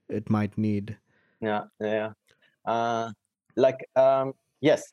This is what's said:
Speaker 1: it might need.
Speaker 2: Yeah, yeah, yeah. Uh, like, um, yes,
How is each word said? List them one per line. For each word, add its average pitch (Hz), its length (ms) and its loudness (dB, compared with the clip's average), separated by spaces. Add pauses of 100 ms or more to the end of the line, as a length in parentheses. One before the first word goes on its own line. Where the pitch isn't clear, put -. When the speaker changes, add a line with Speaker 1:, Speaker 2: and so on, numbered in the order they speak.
Speaker 1:
it 104 200 -6
might 104 280 0
need. 104 400 -2 (420)
Speaker 2:
Yeah, 107 260 -2 (140)
yeah, 107 80 -4 (800)
yeah. 107 60 -4
Uh, 117 400 -2 (440)
like, 131 400 2
um, 135 380 2 (260)
yes, - 340 2